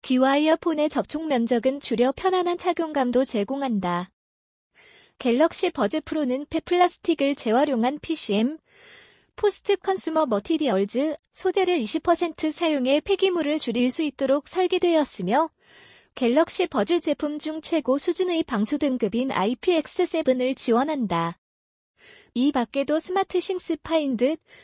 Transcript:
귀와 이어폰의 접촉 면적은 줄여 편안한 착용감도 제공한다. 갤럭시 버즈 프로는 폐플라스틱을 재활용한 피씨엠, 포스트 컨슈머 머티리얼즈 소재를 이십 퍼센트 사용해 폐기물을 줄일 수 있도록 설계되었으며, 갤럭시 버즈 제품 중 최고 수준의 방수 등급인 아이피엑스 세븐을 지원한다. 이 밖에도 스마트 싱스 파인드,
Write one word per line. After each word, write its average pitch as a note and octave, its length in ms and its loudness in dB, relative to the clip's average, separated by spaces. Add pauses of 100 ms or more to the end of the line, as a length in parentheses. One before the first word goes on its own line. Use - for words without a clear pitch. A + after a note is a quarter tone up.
귀와 C4 360 2
이어폰의 D#4 520 2
접촉 D4+ 380 -4
면적은 B3 520 0
줄여 A#3+ 360 0
편안한 F4+ 420 0
착용감도 C#4+ 680 0
제공한다. G3+ 840 -2 (1080)
갤럭시 C#4+ 520 2
버즈 C#4+ 300 -2
프로는 C#4+ 480 -2
폐플라스틱을 D#4+ 880 0
재활용한 C4 640 0
피씨엠, C4+ 580 -2 (800)
포스트 G4+ 400 0
컨슈머 D#4+ 520 -2
머티리얼즈 A#3+ 880 0 (160)
소재를 F4+ 460 0
이십 A#3 240 -2
퍼센트 E4 480 0
사용해 C#4 500 0
폐기물을 F4 580 0
줄일 A#3+ 320 0
수 - 120 -2
있도록 C4+ 440 0
설계되었으며, D#4+ 1000 0 (680)
갤럭시 D4+ 520 2
버즈 C#4+ 340 0
제품 D4+ 360 -2
중 D#4 240 -6
최고 C#4+ 360 0
수준의 F4 460 -2
방수 A3+ 360 -2
등급인 B3+ 520 0
아이피엑스 D4+ 720 0
세븐을 C4 500 0
지원한다. A3 840 0 (960)
이 C4+ 180 2
밖에도 C#4 480 -2
스마트 F#4 400 -2
싱스 E4+ 380 -4
파인드, C#4+ 600 0 (260)